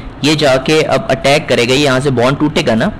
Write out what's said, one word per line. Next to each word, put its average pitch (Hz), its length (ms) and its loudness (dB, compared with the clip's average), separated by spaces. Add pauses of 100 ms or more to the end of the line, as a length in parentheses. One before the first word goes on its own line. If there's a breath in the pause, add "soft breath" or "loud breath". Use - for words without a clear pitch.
(240 loud breath)
ये 151 120 2
जाके 147 460 2
अब 135 300 -2
अटैक 139 360 0
करेगा, 120 260 2
ये 139 60 2
यहाँ 131 200 2
से 143 100 0
बॉन्ड 127 300 0
टूटेगा 151 360 0
ना, 147 240 0